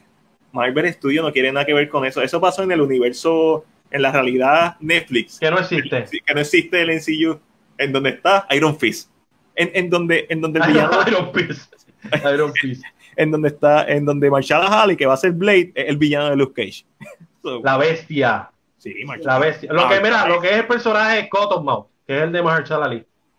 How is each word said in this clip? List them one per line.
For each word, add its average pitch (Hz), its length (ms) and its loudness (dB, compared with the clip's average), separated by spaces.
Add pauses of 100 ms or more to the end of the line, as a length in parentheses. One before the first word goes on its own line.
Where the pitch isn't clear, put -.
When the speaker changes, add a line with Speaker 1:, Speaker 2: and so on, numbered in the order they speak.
(540)
Speaker 1:
Marvel 131 400 -2
Studios 147 320 0
no 143 80 -4
quiere 131 180 2
nada 143 140 -2
que 151 80 0
ver 147 160 2
con 139 160 -2
eso. 131 160 -4
Eso 131 180 -2
pasó 185 240 0
en 185 80 0
el 165 80 2
universo, 151 840 0 (260)
en 139 100 -2
la 135 120 2
realidad 139 680 2
Netflix. 151 600 -2
Speaker 2:
Que 160 120 0
no 185 80 0
existe. 135 480 -4
Speaker 1:
Sí, - 140 -10
que 147 120 -2
no 147 60 0
existe 170 420 0
el 165 100 0
M 160 100 -2
C 156 100 -4 (160)
U. 156 100 -4 (400)
En 139 140 -2
donde 135 200 0
está 196 400 0
Iron 151 260 2
Fist. - 340 -4 (440)
En, 170 180 -2
en 180 160 -2
donde, 170 400 0
en 160 100 -4
donde 160 220 -2
el 160 80 2
Speaker 2:
Iron, 151 200 2
Speaker 1:
villano 185 140 2
Speaker 2:
<laughs> - 60 -2
Iron 180 240 -2
Fist. - 400 -6 (600)
Iron 147 200 0
Fist. 131 360 -4
Speaker 1:
<laughs> - 40 -20 (240)
en 156 140 0
donde 151 180 0
está, 151 360 2
en 147 200 0
donde 143 240 2
Marshall 139 400 2
Ali, 208 280 4
que 143 80 0
va 135 80 4
a 131 40 2
ser 185 140 0
Blade, 180 420 2
es 135 160 -4
el 147 80 0
villano 147 320 0
de 143 80 0
Luke 131 240 0
Cage. 104 240 -10 (140)
<laughs> - 420 -20
So, 131 220 -8
Speaker 2:
La 135 140 2
bestia. 143 720 -2 (280)
Speaker 1:
sí, 104 160 -16 (120)
Marshall. 123 220 -10
Speaker 2:
La 131 120 2
bestia. 147 340 -2
Lo 170 140 2
que, 196 80 4
Speaker 1:
Ah, 196 80 2
Speaker 2:
mira, 220 200 2
Speaker 1:
sí. 175 60 0
Speaker 2:
lo 175 120 0
que 180 80 0
es 208 80 2
el 226 100 -2
personaje 220 540 0
de 208 80 -12
Cottonmouth, 170 580 -2 (200)
que 135 100 -4
es 151 60 0
el 165 80 -2
de 175 120 -2
Mahershala 160 420 -2
Ali, 120 200 -6 (340)